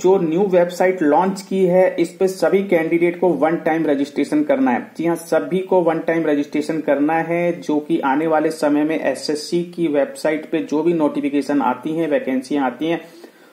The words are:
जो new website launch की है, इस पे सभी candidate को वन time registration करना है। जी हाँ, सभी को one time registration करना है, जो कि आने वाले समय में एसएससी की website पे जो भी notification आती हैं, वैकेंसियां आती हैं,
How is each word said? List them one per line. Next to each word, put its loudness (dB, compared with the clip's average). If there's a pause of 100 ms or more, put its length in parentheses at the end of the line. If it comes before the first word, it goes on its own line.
जो 6
new 0
website 2
launch 2
की 0
है, 4
इस 0
पे -2
सभी 2
candidate 0
को 2
वन 2
time -2
registration 0
करना 2
है। -4
जी -4
हाँ, 2
सभी -2
को 2
one 0
time 0
registration -2
करना 0
है, 0
जो -2
कि -2
आने 0
वाले 2
समय 0
में -2
एसएससी -4
की -4
website -2
पे -2
जो -2
भी 2
notification 0
आती -2
हैं, -2
वैकेंसियां -2
आती -4
हैं, -2 (520)